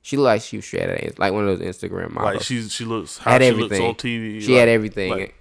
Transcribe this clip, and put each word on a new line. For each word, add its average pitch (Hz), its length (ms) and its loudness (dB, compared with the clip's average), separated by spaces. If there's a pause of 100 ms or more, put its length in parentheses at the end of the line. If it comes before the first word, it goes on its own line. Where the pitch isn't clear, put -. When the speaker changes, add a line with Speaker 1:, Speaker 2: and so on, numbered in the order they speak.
Speaker 1:
She - 160 -6
looked 139 80 4
like 110 160 4
she - 160 -12
was 98 80 -12
straight - 180 -6
out 90 60 -2
of 90 100 -4
Inst-, - 200 -8
like, 98 120 0
one 104 160 0
of 95 120 2
those 90 160 -8
Instagram 90 360 -8
models. 98 240 -2
Speaker 2:
Like, - 80 -6
she's, 117 300 -6
she - 100 -8
looks 113 360 -8
how - 120 0
Speaker 1:
Had 127 100 6
Speaker 2:
she 127 60 8
Speaker 1:
everything. 117 340 2
Speaker 2:
looks 92 80 2
on 92 60 -4
T 120 220 -6
V, 110 240 -8
Speaker 1:
She 107 120 0
Speaker 2:
like, 127 60 8
Speaker 1:
had 117 100 8
everything. 107 420 0
Speaker 2:
like, 95 300 -6